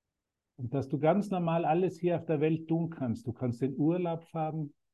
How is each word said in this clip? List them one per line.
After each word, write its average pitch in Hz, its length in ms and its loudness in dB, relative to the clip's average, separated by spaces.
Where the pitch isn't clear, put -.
Und 123 180 -6
dass 135 140 -2
du 147 100 -2
ganz 160 320 4
normal 170 340 0
alles 175 340 2
hier 175 200 2
auf 165 80 -8
der 156 140 0
Welt 160 280 2
tun 165 220 0
kannst. - 360 -4
Du 113 60 -2
kannst 120 300 -4
in 131 160 0
Urlaub 165 500 0
fahren, 156 460 -4